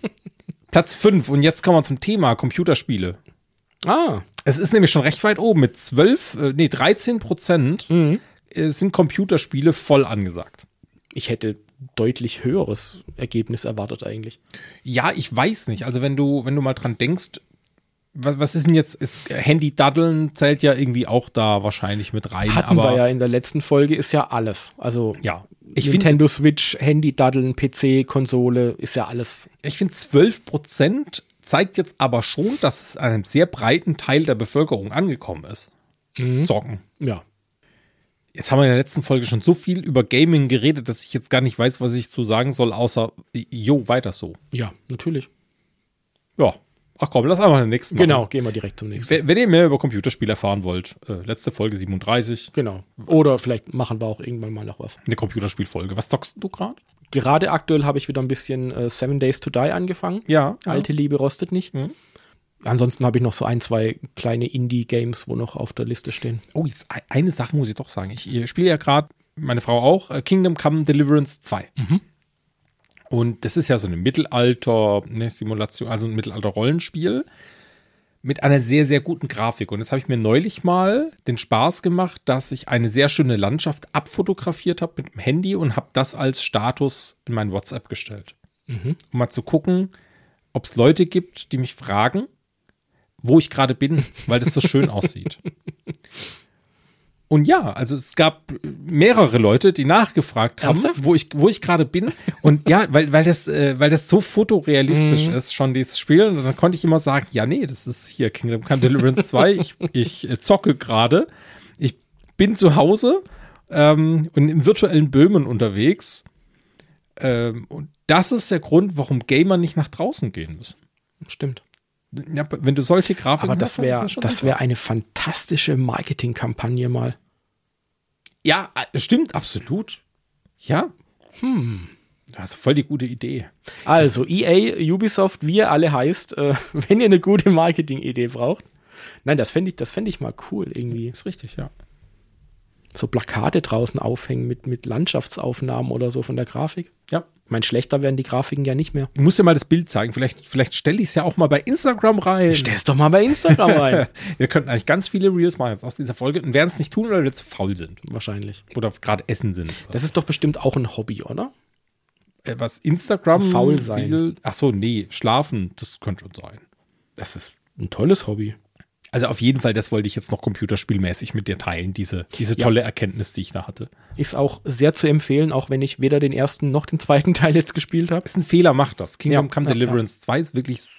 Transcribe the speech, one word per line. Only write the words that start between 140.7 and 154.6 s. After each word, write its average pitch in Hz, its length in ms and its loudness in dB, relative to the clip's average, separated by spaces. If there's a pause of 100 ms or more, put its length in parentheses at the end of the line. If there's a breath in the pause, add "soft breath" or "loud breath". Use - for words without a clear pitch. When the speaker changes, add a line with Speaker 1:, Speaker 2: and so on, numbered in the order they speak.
Speaker 2:
irgendwie. 117 360 -8
Speaker 1:
Ist - 160 -14
richtig, - 320 -14
ja. 135 120 -10 (1200)
Speaker 2:
So - 140 -6
Plakate 127 540 -2
draußen 117 380 -4
aufhängen 123 480 -6
mit, 123 180 -8
mit 123 200 -8
Landschaftsaufnahmen 127 1080 -4
oder 120 180 -2
so 123 140 -4
von 127 120 -8
der 123 100 -4
Grafik. 151 460 -8 (200)
Speaker 1:
Ja. 165 140 -4 (200)
Speaker 2:
Ich - 60 -18
mein, 113 120 -2
schlechter 123 380 -2
werden 135 160 0
die 131 60 -4
Grafiken 135 420 -4
ja 131 100 -2
nicht 156 180 -4
mehr. 135 200 -4
Speaker 1:
Ich 143 80 -2
muss 170 160 6
dir 208 60 6
mal 170 100 6
das 143 100 2
Bild 165 260 0
zeigen. 113 220 -4
Vielleicht, 123 360 -4
vielleicht 131 280 0
stell 170 240 0
ich's 190 160 -2
ja 160 80 2
auch 170 140 -2
mal 165 100 4
bei 143 140 2
Instagram 226 580 2
rein. 185 360 2
Speaker 2:
Stell's 123 280 -2
doch 135 120 2
mal 147 140 6
bei 190 140 8
Instagram 269 480 6
rein. 143 360 4 (160)
Speaker 1:
<laughs> 190 140 -8
Wir 131 100 2
könnten 135 220 0